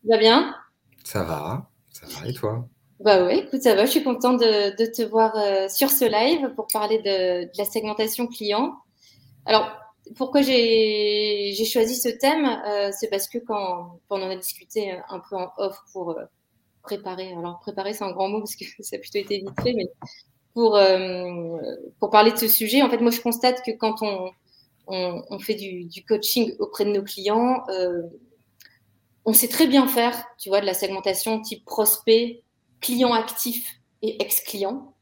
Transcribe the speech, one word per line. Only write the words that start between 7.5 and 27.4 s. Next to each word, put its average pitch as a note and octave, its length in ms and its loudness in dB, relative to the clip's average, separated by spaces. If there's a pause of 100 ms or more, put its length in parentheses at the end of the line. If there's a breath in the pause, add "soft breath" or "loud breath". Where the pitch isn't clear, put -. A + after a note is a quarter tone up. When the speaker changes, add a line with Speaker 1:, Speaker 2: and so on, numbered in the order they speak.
Speaker 1:
la G3+ 80 -2
segmentation G#3+ 640 -4
client. A3 480 -2 (720 soft breath)
Alors, A3 240 4 (440)
pourquoi C4 280 2
j'ai, G#3+ 1120 2
j'ai A3 100 0
choisi A#3 300 0
ce B3 140 -2
thème, C#4+ 360 0 (220)
euh, G3+ 280 -2
c'est A3 140 -6
parce G3 180 -2
que A#3+ 120 -6
quand, F3+ 680 -6
quand G3 120 -2
on F#3+ 40 -4
en F#3+ 60 -4
a F#3+ 60 -4
discuté G3 560 -6 (180)
un F#3+ 180 -10
peu G3+ 80 -10
en F3+ 220 -6
off G3 220 -4 (140)
pour, F3 180 -8
euh, - 140 -8 (580)
préparer, F#3 500 -10
alors F3 260 -10
préparer G#3 340 -8
c'est G#3+ 100 -8
un F#3+ 80 -6
grand F#3+ 180 -2
mot G#3 80 -4
parce G#3+ 180 -8
que - 100 -16
<laughs> - 160 -20
ça - 160 -10
a - 20 -8
plutôt - 180 -8
été G3+ 220 -4
vite F#3+ 240 -10
fait, B3 100 2
mais G3+ 140 -4 (680 loud breath)
pour, A3+ 220 4
euh, F3+ 840 2 (420)
pour G#3 120 0
parler A3 200 8
de A3 60 -4
ce A3+ 100 0
sujet, A3+ 360 4
en C4 80 4
fait, A#3 80 0
moi A#3 100 4
je A#3 100 -2
constate B3 460 0
que A3+ 60 -4
quand A3 320 -4
on, F#3+ 260 -6 (560 soft breath)
on, F3+ 440 -6
on G3 100 -10
fait G#3+ 160 -4
du, F#3+ 300 -10
du - 180 -16
coaching A3 560 0
auprès G#3 240 -4
de G3+ 80 0
nos G3+ 120 0
clients, A3 680 0